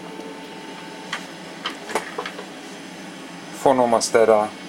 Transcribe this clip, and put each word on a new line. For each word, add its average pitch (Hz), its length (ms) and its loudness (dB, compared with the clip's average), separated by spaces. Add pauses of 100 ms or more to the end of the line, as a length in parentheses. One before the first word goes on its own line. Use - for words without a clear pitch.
(3500)
Fonomastera 113 880 6 (220)